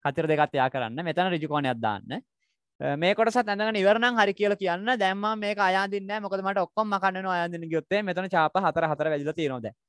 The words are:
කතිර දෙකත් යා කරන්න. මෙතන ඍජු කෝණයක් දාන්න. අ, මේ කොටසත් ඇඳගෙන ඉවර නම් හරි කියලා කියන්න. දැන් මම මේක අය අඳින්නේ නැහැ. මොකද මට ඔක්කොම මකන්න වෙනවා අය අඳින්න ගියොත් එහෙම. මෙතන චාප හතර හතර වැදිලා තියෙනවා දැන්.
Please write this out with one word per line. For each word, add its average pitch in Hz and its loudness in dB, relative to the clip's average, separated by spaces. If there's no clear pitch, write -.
කතිර 151 0
දෙකත් 151 2
යා 131 2
කරන්න. 127 -4
මෙතන 175 0
ඍජු 156 -2
කෝණයක් 139 0
දාන්න. 110 -4
අ, 139 -2
මේ 175 2
කොටසත් 220 2
ඇඳගෙන 214 -2
ඉවර 202 4
නම් 240 2
හරි 202 4
කියලා 202 0
කියන්න. 185 -2
දැන් 196 0
මම 214 -2
මේක 208 -4
අය 190 2
අඳින්නේ 196 -2
නැහැ. 208 -4
මොකද 196 -4
මට 196 0
ඔක්කොම 202 0
මකන්න 190 0
වෙනවා 185 -2
අය 175 0
අඳින්න 170 -8
ගියොත් 160 -2
එහෙම. 208 0
මෙතන 185 -4
චාප 165 2
හතර 165 2
හතර 156 0
වැදිලා 151 -2
තියෙනවා 135 -2
දැන්. 110 -8